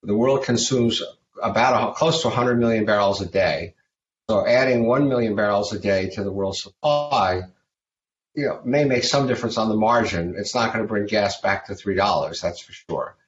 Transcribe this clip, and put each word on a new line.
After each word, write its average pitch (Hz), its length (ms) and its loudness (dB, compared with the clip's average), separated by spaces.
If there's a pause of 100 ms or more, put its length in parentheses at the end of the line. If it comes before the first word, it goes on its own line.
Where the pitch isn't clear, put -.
The 101 140 -2
world 135 280 2
consumes 117 580 0 (400)
about 113 480 2
a, - 40 -12
close 165 280 0
to 120 60 0
a - 20 2
hundred 120 280 0
million 113 280 2
barrels 101 340 2
a 95 60 -4
day. 85 480 0 (560)
So 104 160 2
adding 120 400 4
one 135 220 2
million 117 280 0
barrels 104 380 0
a 101 40 -6
day 95 320 0
to 101 140 -6
the 98 80 -4
world 95 240 -4
supply, 139 880 0 (920)
you 143 120 -2
know, - 180 -4
may 143 200 2
make 127 200 0
some 139 220 2
difference 120 300 -2
on 110 140 0
the 107 60 0
margin. 104 600 0
It's 101 180 -8
not 117 180 0
gonna 113 120 -2
bring 101 220 -2
gas 104 340 0
back 98 260 -2
to 98 80 -10
three 98 200 -4
dollars, 92 480 0
that's 85 180 -6
for - 120 -20
sure. - 440 -8 (120)